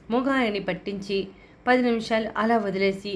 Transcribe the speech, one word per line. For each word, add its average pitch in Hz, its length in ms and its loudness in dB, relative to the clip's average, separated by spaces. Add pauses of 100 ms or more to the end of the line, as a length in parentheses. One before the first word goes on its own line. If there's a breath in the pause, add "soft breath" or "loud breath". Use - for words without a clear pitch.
(100)
ముఖాన్ని 240 500 0
పట్టించి 196 580 -4 (460 loud breath)
పది 254 180 4
నిమిషాలు 226 540 0
అలా 226 200 2
వదిలేసి 196 600 0